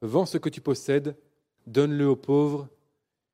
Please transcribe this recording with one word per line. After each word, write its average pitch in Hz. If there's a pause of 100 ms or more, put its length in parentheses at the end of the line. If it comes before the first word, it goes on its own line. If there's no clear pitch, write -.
vends 131
ce -
que 156
tu -
possèdes, 139 (500)
donne-le 143
aux 135
pauvres, 143 (640)